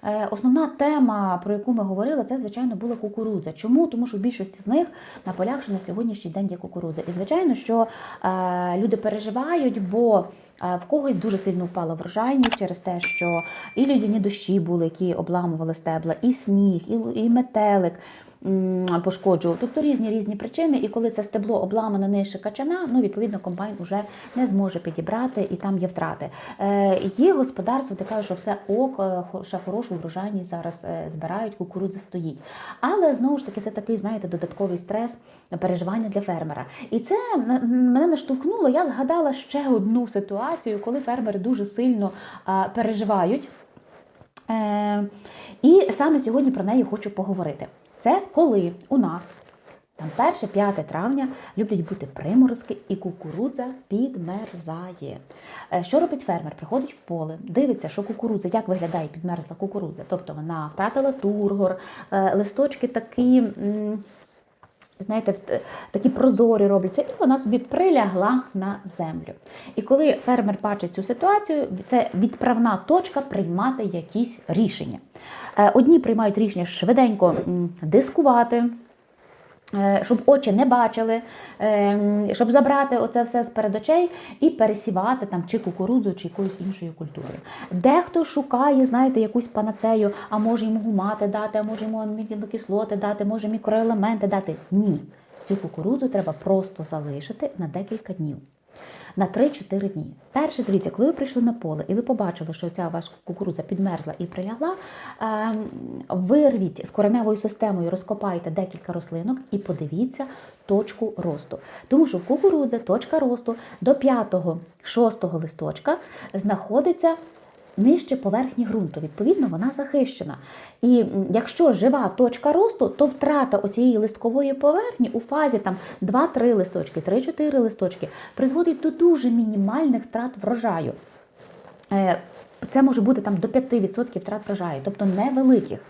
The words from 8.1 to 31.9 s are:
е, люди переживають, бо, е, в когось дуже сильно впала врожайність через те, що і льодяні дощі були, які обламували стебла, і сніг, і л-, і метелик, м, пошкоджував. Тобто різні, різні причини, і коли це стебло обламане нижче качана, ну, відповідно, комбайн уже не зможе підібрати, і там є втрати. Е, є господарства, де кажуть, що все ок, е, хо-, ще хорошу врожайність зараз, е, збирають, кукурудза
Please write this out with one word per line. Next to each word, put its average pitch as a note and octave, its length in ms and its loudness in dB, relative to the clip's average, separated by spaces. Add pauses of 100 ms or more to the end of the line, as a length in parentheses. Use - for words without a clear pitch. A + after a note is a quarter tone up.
е, F3+ 540 0
люди G#3 200 2
переживають, A3 840 -2
бо, G#3 440 4 (380)
е, F3+ 220 -2
в - 40 -20
когось C#4 260 2
дуже G3 220 -2
сильно F3+ 280 -2
впала E3+ 280 -4
врожайність A3+ 680 0
через F#3 200 -4
те, F3 200 -4
що E3+ 420 0 (340)
і B3 60 2
льодяні A3+ 380 2
дощі G3+ 400 0
були, E3+ 260 0
які E3+ 280 -2
обламували E3+ 600 -2
стебла, D#3+ 480 -4
і B3 120 4
сніг, G3 540 2
і G#3+ 60 -2
л-, A3+ 220 -2
і A3+ 140 0
метелик, G#3+ 640 4 (520)
м, F#3 580 0
пошкоджував. F3 580 0
Тобто B3 200 -2
різні, B3+ 280 0
різні G#3 260 -2
причини, C#4 420 0
і - 100 -2
коли A3+ 220 0
це G#3+ 140 -4
стебло G#3 380 -2
обламане G3+ 460 0
нижче G3 320 0
качана, D4+ 520 -4
ну, B3+ 100 4
відповідно, G#3 380 -2
комбайн F#3 400 -8
уже F#3+ 240 -4 (320)
не B3+ 120 2
зможе G3 320 0
підібрати, G#3 720 -2
і F#3 40 -4
там G3 220 -2
є F3+ 100 -2
втрати. D#3+ 420 -6 (300)
Е, G3 400 4 (180)
є E4+ 160 6
господарства, B3+ 680 -2
де G3 60 -6
кажуть, G#3+ 200 -4
що F#3 80 -6
все G3 220 -4 (120)
ок, B3+ 320 0
е, F#3 320 -2
хо-, F#3 120 -8
ще - 220 -8
хорошу G#3 300 -4
врожайність F3+ 540 -6
зараз, E3+ 400 -8
е, D#3+ 240 -8
збирають, F#3 420 -6
кукурудза F#3+ 440 -6